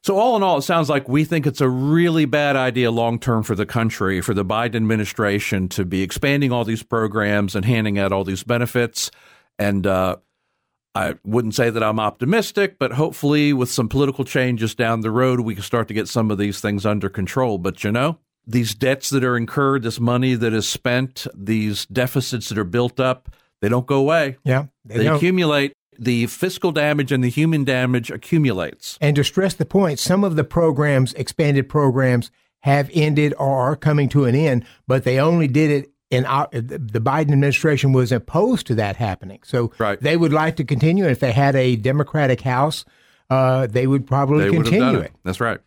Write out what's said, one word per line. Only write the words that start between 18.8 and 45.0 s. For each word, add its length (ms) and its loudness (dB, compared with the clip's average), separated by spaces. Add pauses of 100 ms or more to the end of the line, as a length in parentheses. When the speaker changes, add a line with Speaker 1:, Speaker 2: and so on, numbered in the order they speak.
Speaker 1:
that 140 0
are 120 0
incurred, 460 0
this 160 -6
money 380 0
that 160 0
is 160 -2
spent, 680 -4
these 520 -2
deficits 640 -4
that 100 -4
are 40 -2
built 380 -2
up, 280 -2 (320)
they 80 0
don't 200 0
go 80 0
away. 480 2
Speaker 2:
Yeah, 220 0 (180)
they 140 -6
Speaker 1:
They 60 2
Speaker 2:
don't. 120 2
Speaker 1:
accumulate. 560 2 (260)
The 280 0
fiscal 440 -4
damage 400 0
and 140 2
the 40 2
human 360 2
damage 480 0
accumulates. 880 -2
Speaker 2:
And 160 2
to 80 2
stress 300 0
the 100 -4
point, 340 0
some 240 0
of 140 0
the 80 0
programs, 680 2
expanded 540 0
programs, 640 2 (300)
have 320 0
ended 440 2
or 120 -2
are 280 0
coming 340 2
to 160 4
an 100 2
end, 280 2 (220)
but 160 0
they 160 0
only 300 2
did 220 2
it 200 -2 (200)
in, 160 0
uh, 260 0
the 480 -6
Biden 320 0
administration 600 2
was 200 2
opposed 560 0
to 80 0
that 200 -2
happening. 460 -6
So 360 -2
Speaker 1:
Right. 220 -2
Speaker 2:
they 160 0
would 160 2
like 240 0
to 80 -4
continue. 420 2
If 120 2
they 140 0
had 240 2
a 200 2
Democratic 640 0
House, 420 -2 (460)
uh, 360 2
they 200 0
would 200 0
probably 380 2
Speaker 1:
They 60 2
would 160 2
have 60 2
Speaker 2:
continue 200 4
Speaker 1:
done 100 0